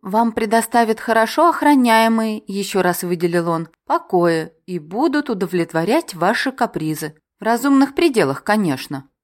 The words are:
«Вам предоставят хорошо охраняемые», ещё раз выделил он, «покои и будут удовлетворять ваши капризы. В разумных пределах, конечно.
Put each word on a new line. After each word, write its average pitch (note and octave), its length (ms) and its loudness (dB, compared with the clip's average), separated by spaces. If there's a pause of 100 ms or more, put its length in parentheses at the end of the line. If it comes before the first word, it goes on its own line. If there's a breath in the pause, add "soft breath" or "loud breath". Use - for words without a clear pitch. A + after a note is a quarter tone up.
«Вам A3 300 0
предоставят A3+ 680 0
хорошо A3+ 500 2
охраняемые», A3+ 960 2
ещё G3 340 -4
раз F3+ 220 0
выделил F3 460 -2
он, E3 180 -4 (180)
«покои E3+ 640 0 (140)
и F3+ 140 -8
будут C4 500 -2
удовлетворять F#3 880 -2
ваши G3 360 -2
капризы. D#3 640 -6 (240)
В - 40 -14
разумных C4+ 500 2
пределах, A3+ 500 0
конечно. D3+ 680 -2 (140)